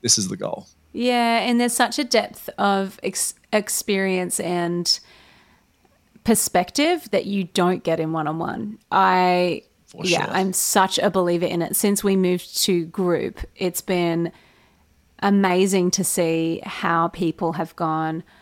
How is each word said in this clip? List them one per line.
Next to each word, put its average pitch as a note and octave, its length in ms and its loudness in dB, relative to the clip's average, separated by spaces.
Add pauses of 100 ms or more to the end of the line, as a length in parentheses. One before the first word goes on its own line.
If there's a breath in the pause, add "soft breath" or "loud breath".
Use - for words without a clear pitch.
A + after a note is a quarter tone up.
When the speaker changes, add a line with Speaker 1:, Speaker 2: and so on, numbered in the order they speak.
Speaker 1:
This A2+ 160 4
is G2 120 -2
the F#2+ 80 -8
goal." G2+ 300 -8 (260)
Speaker 2:
Yeah, A#3 460 0
and A#3 200 2
there's A#3+ 140 0
such A3+ 260 0
a D4 60 -2
depth - 520 -2
of G3 460 0
ex-, - 300 -4 (180)
experience F#3+ 880 -2
and F3 580 -2 (1300 soft breath)
perspective C#4 880 0
that G3 140 0
you G3 200 -2
don't F3+ 380 0
get E3 160 0
in D#3+ 120 -4
one-on-one. E3 680 -6 (140)
I, F3+ 720 2 (240)
Speaker 1:
For - 180 -10
Speaker 2:
yeah, F3 200 0
Speaker 1:
sure. - 80 -6
Speaker 2:
I'm F#3+ 200 0
such - 460 2
a G3+ 100 2
believer F3 360 2
in E3+ 160 -2
it. F3 140 -4
Since G3+ 280 0
we G3 120 2
moved F3+ 480 0
to F3 220 2
group, F3 540 -2 (160)
it's F3+ 260 -4
been E3+ 500 0 (880 soft breath)
amazing F#3+ 720 4
to F#3+ 120 0
see E3 600 0
how E3+ 460 0
people E3 440 -2
have D#3+ 220 -6
gone, D#3+ 480 -4 (180 soft breath)